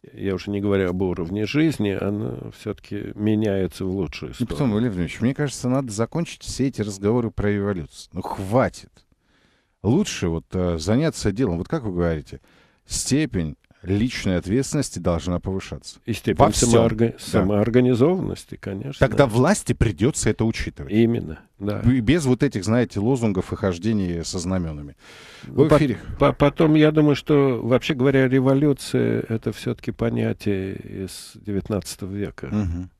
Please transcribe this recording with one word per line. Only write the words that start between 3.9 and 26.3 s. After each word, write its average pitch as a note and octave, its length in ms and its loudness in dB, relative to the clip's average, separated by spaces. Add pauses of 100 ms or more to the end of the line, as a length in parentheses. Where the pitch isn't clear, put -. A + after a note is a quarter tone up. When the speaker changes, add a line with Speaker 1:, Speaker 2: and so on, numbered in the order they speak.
Speaker 2:
Ну, A#1+ 60 -12
Speaker 1:
сторону. B2 180 -6
Speaker 2:
потом, D3 200 0
Валерий A2+ 180 0
Владимирович, F2 300 -6
мне B2+ 140 0
кажется, C3+ 340 -6
надо C3 220 -2
закончить A2+ 520 -4
все - 260 -2
эти A2+ 140 -4
разговоры G#2 500 0
про G2+ 180 -2
революцию. G2+ 640 -4
Ну, F2+ 100 -8
хватит. G2+ 680 -2 (920)
Лучше A#2+ 460 0
вот, E2 160 -2 (100)
э, F2 240 0
заняться A2+ 520 0
делом. G2 280 0
Вот F#2 100 -6
как D#3+ 140 -4
вы G#2+ 100 -6
говорите, E2 480 -2 (460)
степень G#2 680 -2 (260)
личной G2+ 560 0
ответственности B2+ 600 -2
должна F2 420 0
повышаться. - 680 -8
Speaker 1:
И A2+ 80 -2
степень - 280 2
Speaker 2:
Во - 80 6
всём. A#2+ 200 2
Speaker 1:
самоорга-, A2+ 420 4
Speaker 2:
Да. - 60 -14
Speaker 1:
самоорганизованности, A#2 1400 2
конечно. A2+ 500 -4
Speaker 2:
Тогда G#2+ 200 4
власти B2+ 480 2
придётся A2+ 560 0
это A2 160 0
учитывать. - 440 -4
Speaker 1:
Именно, G#2 500 2 (180)
да. G#2 260 -4
Speaker 2:
Б-, B2 160 4
без C#3 240 2
вот B2 180 2
этих, A2+ 220 -2
знаете, A2 340 0
лозунгов G#2+ 540 0
и F2+ 40 -6
хождений F2+ 680 -2
со - 140 -6
знамёнами. E2 580 -4 (500)
Speaker 1:
Ну, C3+ 180 4
Speaker 2:
В D#3+ 40 2
Speaker 1:
по-, D3 80 6
Speaker 2:
эфире. B2+ 220 2 (200)
Speaker 1:
по-, C#3+ 140 4